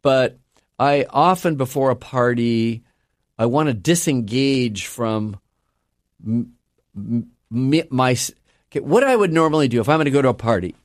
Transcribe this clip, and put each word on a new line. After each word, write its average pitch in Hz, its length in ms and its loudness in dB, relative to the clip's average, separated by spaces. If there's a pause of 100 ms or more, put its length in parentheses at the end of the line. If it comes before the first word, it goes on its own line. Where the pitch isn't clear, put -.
But 131 360 2 (420)
I 139 300 2
often, 170 460 0
before 135 340 0
a 123 60 0
party, 117 880 -2 (540)
I 113 100 0
wanna 143 260 0
disengage 123 1120 -2
from 107 520 -6 (880)
m-, 117 280 -4 (420)
m-, 107 360 -6 (200)
m-, 139 380 -2
my 127 220 0
s-, 123 200 -4 (400)
okay, - 100 -4
what 208 220 2
I 262 120 2
would 196 180 2
normally 156 340 2
do 117 140 0
if 107 80 -2
I'm 156 100 4
gonna 147 120 0
go 139 100 2
to 131 80 4
a 123 40 0
party 95 520 -2